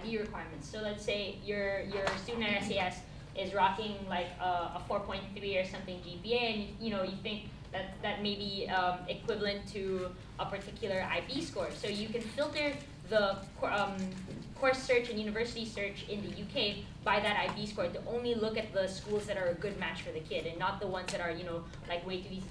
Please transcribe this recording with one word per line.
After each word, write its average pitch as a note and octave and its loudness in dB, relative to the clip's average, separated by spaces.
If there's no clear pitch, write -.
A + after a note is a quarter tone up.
B A3+ 0
requirements. E3+ -4
So G#3+ -8
let's G#3 -4
say G3+ 0
your, G3 2
your G3 0
student A3+ -2
at G3+ 4
S G3+ -2
A F#3+ 4
S F#3 0
is F#3+ -2
rocking, G3+ 4
like, F3+ 0
a, F3 2
a - -4
four G#3 2
point F#3+ -4
three G3+ 0
or F#3 4
something F#3 -6
G F3 -8
P A3 2
A, A#3+ 6
and A3 2
you, G3+ -4
you A3+ 0
know, G3 2
you F#3+ -2
think G#3+ -4
that, F#3+ -4
that G#3 0
may G3+ 2
be, G3 -2
um, F3+ 4
equivalent G3+ 0
to F#3+ 0
a F#3+ 0
particular F#3+ -2
I A#3+ 2
B C4+ -2
score. F3 -2
So - -4
you G#3 0
can A3+ 0
filter D4 0
the G3+ 6
co-, - 2
um, G3 2
course C4 6
search A#3+ 4
and G#3+ 0
university A3 0
search G3+ -4
in G#3 -2
the - -4
U G#3 -4
K G#3 2
by D4+ 6
that G#3 4
I F3+ 2
B G#3 -2
score G3+ 0
to F3 -2
only A#3+ 2
look A3 2
at - -2
the F#3+ 4
schools G#3 0
that G3 0
are F#3 2
a F3 4
good F#3+ -2
match F#3 -2
for E3+ -6
the D#3+ -2
kid D#3+ -2
and E3 -4
not G3 2
the G#3 0
ones F3+ 0
that F3 0
are, E3+ 2
you F3 -4
know, E3+ -2
like, F3 -2
way F#3 -2
too - -8
easy F#3+ -4